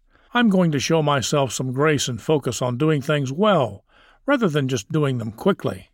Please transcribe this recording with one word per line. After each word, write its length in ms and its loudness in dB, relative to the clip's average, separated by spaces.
I'm 160 4
going 220 4
to 80 0
show 240 0
myself 480 0
some 220 -6
grace 340 0
and 140 -8
focus 400 -2
on 160 -2
doing 240 2
things 300 -2
well 520 0
rather 220 2
than 220 0
just 220 -4
doing 260 0
them 140 -6
quickly. 640 -2